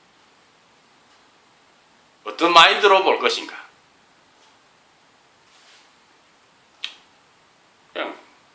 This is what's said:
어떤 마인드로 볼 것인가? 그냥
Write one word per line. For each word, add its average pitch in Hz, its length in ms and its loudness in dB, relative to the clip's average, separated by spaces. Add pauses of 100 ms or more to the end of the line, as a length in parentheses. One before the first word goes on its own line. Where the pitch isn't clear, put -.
(2250)
어떤 160 280 -4
마인드로 190 520 4
볼 127 160 0
것인가? 113 440 -6 (4000)
그냥 - 240 -12 (360)